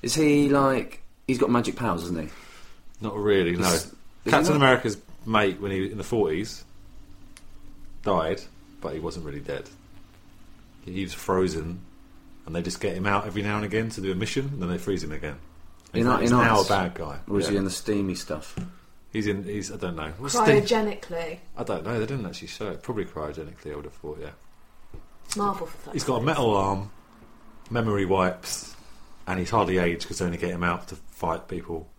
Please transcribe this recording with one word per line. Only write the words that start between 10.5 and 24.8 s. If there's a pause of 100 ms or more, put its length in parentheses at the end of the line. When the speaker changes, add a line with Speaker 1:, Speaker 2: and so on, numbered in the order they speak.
Speaker 2:
He
was
frozen, (640)
and
they
just
get
him
out
every
now
and
again
to
do
a
mission,
and
then
they
freeze
him
again. (560)
Speaker 1:
In
Speaker 2:
He's,
Speaker 1:
I-,
Speaker 2:
he's
Speaker 1:
in
Speaker 2:
now
Speaker 1:
Ice?
Speaker 2:
a
bad
guy. (100)
Speaker 1:
Or
is
Speaker 2:
Yeah.
Speaker 1:
he
in
the
steamy
stuff? (540)
Speaker 2:
He's
in,
he's,
I
don't
know.
What's
steam? (180)
Speaker 3:
Cryogenically. (180)
Speaker 2:
I
don't
know,
they
didn't
actually
show
it.
Probably
cryogenically,
I
would
have
thought,
yeah. (1040)